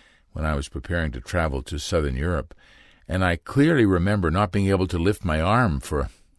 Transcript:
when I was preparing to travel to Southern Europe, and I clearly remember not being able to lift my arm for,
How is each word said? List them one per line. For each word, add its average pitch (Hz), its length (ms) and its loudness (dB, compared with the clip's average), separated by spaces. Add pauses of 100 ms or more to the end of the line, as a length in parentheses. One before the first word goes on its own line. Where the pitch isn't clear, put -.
(320)
when 78 120 -6
I 78 100 0
was 71 140 -4
preparing 82 440 -4
to 62 80 -10
travel 76 420 -2
to - 160 -8
Southern 71 380 -2
Europe, 80 380 -4 (520)
and 92 180 -2
I 87 120 2
clearly 143 480 2
remember 95 460 2
not 95 220 0
being 98 160 2
able 95 200 2
to 90 100 -2
lift 95 260 0
my 78 160 0
arm 92 400 2
for, 67 280 -4 (300)